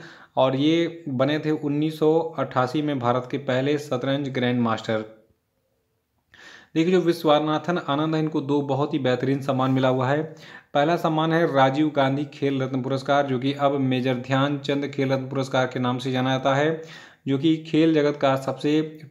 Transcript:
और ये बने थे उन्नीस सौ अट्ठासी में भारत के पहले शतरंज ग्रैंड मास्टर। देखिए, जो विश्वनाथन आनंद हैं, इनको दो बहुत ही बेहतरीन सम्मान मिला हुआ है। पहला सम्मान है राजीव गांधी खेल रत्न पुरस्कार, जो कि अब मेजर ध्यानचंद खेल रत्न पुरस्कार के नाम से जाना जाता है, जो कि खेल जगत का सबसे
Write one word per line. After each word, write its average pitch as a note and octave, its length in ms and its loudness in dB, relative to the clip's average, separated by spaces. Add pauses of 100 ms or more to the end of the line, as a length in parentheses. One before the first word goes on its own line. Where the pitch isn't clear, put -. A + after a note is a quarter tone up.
(360)
और C3 200 4
ये E3 520 0
बने C#3 300 0
थे D3+ 120 -2
उन्नीस D3+ 480 -2
सौ D#3 200 4 (200)
अट्ठासी C3+ 440 0
में D3 160 -2
भारत B2 320 0
के C#3 80 -4
पहले C3+ 400 0
शतरंज C3+ 500 -4
ग्रैंड B2 320 0
मास्टर। A2 440 -2 (1700)
देखिए, E3 180 2
जो F3+ 80 6
विश्वनाथन D#3 800 2
आनंद D#3 360 -2
हैं, D#3 80 0
इनको D#3 180 -2
दो C#3+ 200 0
बहुत C#3 340 -2
ही D3+ 40 -2
बेहतरीन C3 440 0
सम्मान C3 280 0
मिला C3 180 2
हुआ B2+ 200 0
है। D#3 260 -2 (400)
पहला D3+ 220 2
सम्मान D#3+ 360 0
है D#3+ 220 2
राजीव C#3 420 4
गांधी C3+ 280 2
खेल C#3 380 -2
रत्न C3 200 -4
पुरस्कार, C3+ 440 0
जो C3 120 0
कि C3+ 140 -2
अब C#3 200 0
मेजर C3 420 0
ध्यानचंद C#3 720 -2
खेल C#3 260 -2
रत्न C3 160 -2
पुरस्कार C3+ 380 0
के B2+ 120 -8
नाम B2 200 -2
से C3 140 -4
जाना B2+ 180 0
जाता C3 240 0
है, D#3 280 0 (460)
जो C3+ 100 0
कि D#3+ 180 2
खेल D#3+ 380 2
जगत D3 220 2
का C3+ 200 2
सबसे D3 640 -2 (100)